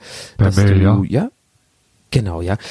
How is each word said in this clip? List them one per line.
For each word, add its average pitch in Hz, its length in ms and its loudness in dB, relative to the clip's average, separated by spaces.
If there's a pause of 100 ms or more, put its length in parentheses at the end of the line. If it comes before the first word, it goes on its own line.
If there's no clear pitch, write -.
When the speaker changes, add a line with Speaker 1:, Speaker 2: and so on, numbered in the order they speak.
(360)
Speaker 1:
Per 101 100 2
Speaker 2:
dass 95 100 0
Speaker 1:
Mail, 98 240 4
Speaker 2:
du, 98 240 2
Speaker 1:
ja. - 40 -6
Speaker 2:
ja? 143 200 -2 (840)
Genau, 95 300 -4
ja. 90 160 -4 (140)